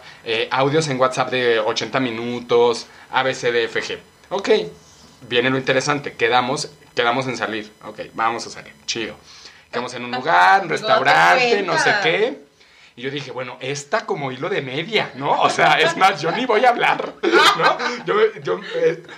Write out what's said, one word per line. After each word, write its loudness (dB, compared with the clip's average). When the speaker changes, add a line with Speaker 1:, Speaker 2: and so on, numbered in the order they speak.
Speaker 1:
eh, -2
audios 2
en -2
WhatsApp 0
de 2
ochenta -2
minutos, 0
A, 0
B, -2
C, -2
D, 2
F, -4
G. -8
Ok, -6
viene 2
lo 0
interesante, -2
quedamos, 0
quedamos 0
en -6
salir. -6
Ok, -14
vamos -2
a -14
salir, -18
chido. -6
Quedamos -6
en -10
un -8
lugar, 4
un -8
Speaker 2:
Digo, -2
date 4
Speaker 1:
restaurante, 4
no -2
sé 0
Speaker 2:
cuenta. 2
Speaker 1:
qué. -2
Y -14
yo -6
dije, -8
"Bueno, -10
esta -4
como -4
hilo -6
de -2
media, -4
¿no? -2
O 4
sea, 4
es 2
más, 4
yo -2
ni -2
voy 2
a 8
hablar, 0
¿no? 4
Yo, -2
yo, -4
eh, 0